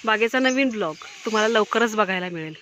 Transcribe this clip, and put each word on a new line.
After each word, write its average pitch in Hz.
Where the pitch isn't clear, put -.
बागेचा 220
नवीन 262
ब्लॉग 190
तुम्हाला 220
लवकरच 220
बघायला 185
मिळेल. 160